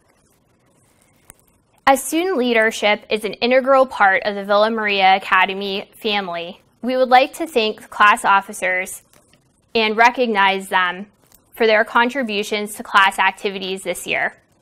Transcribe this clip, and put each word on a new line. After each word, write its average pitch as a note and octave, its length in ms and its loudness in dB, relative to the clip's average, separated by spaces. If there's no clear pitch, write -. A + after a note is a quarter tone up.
As C4+ 180 4
student E4+ 360 -4
leadership A3 720 0
is G#3+ 140 -4
an G3 100 -8
integral C4 520 2
part G3 380 0
of G3+ 120 -4
the G3 80 -8
Villa G#3 260 2
Maria G3 460 2
Academy G3 800 -2
family, F#3 640 -8
we B3+ 160 -4
would B3+ 120 2
like B3+ 260 6
to - 120 -8
thank G#3+ 360 -4
the - 60 -20
class G#3+ 360 2
officers F#3+ 800 -2
and A3 220 0
recognize G#3+ 720 2
them F#3 400 -2
for A#3 120 0
their G#3+ 180 2
contributions G#3+ 920 -4
to A#3 80 -14
class G3 340 2
activities F#3+ 640 -4
this F3+ 240 -8
year. D#3+ 320 -6